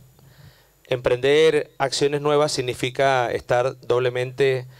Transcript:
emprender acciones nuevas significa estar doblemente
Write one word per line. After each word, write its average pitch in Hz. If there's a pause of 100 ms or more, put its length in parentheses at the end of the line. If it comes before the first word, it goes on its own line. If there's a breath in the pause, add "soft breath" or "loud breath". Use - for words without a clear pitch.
(880 soft breath)
emprender 139
acciones 143
nuevas 147
significa 127
estar 123
doblemente 127 (120 loud breath)